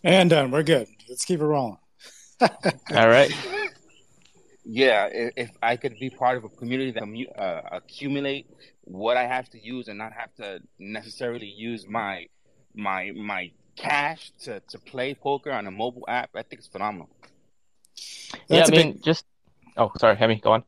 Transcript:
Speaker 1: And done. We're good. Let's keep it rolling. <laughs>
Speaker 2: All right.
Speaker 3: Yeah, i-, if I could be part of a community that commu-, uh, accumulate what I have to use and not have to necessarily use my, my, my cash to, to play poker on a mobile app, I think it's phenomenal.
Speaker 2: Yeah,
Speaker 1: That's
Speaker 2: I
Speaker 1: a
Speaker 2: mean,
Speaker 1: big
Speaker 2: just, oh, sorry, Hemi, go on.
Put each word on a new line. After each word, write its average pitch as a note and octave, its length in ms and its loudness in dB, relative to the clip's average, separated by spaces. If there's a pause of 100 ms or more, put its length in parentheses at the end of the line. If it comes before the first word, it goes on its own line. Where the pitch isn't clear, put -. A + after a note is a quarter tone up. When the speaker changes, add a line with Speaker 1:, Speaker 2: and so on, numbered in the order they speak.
Speaker 1:
And F3 260 6
done. C#3+ 220 4
We're D3+ 120 2
good. C#3+ 240 2 (220)
Let's B2+ 160 -8
keep F3 140 -2
it D3+ 60 0
rolling. C3+ 320 -2 (320)
<laughs> - 320 -8
Speaker 2:
All A3 80 6 (580)
right. B2+ 240 8 (1300)
Speaker 3:
Yeah, A2 480 4
i-, A#2 240 -4
if A#2+ 160 -8 (100)
I A#2+ 160 0
could A#2 220 -8
be A2 100 -8
part B2+ 280 0
of A2+ 60 -10
a G#2+ 60 -14
community B2+ 420 -6
that A2+ 120 -8
commu-, A2 360 -12
uh, F2+ 220 -6 (100)
accumulate C#3 760 -8 (360)
what A2 340 -2
I B2 100 0
have B2+ 240 -6
to A2 120 -20
use A#2+ 240 -12
and G#2 100 -14
not A2 160 -12
have A#2 220 -14
to G2 260 -12 (160)
necessarily A2 680 -10
use G#2+ 400 -12
my, G2+ 400 -8 (480)
my, G2 400 -6
my G2 360 -10 (240)
cash D3 560 -4 (120)
to, G#2+ 160 -12 (100)
to - 80 -20
play C3 380 -8
poker C#3 360 -4
on A2 140 -6
a G2 60 -10
mobile A#2+ 360 -8
app, B2 280 -4
I A2 80 -10
think - 160 -18
it's - 80 -20
phenomenal. G2+ 420 -8 (1400)
Speaker 2:
Yeah, D#3+ 100 4
Speaker 1:
That's E3 120 8
Speaker 2:
I D#3+ 40 4
Speaker 1:
a - 20 6
Speaker 2:
mean, D#3+ 180 6
Speaker 1:
big - 100 -16
Speaker 2:
just, D#3+ 220 0 (500)
oh, A2+ 220 2
sorry, G#2+ 200 6
Hemi, A2 180 4
go G#2+ 160 2
on. A2+ 160 4